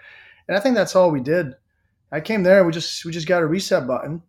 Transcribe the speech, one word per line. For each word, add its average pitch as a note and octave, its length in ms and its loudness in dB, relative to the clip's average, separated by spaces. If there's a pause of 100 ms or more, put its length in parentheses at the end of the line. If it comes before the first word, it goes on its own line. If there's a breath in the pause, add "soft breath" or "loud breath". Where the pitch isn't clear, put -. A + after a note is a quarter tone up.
(480 soft breath)
And F#3 80 -2
I G3+ 40 -2
think B3+ 160 0
that's F#3+ 200 0
all F3+ 140 4
we C#3+ 100 -2
did. D3 340 -2 (580)
I D3+ 80 -4
came G#3 220 -4
there, F#3+ 220 6
we E3+ 80 0
just, - 320 -8
we E3 80 -8
just D#3+ 140 -8
got F3+ 160 2
a D#3 40 0
reset E3+ 400 -2
button C#3+ 420 -6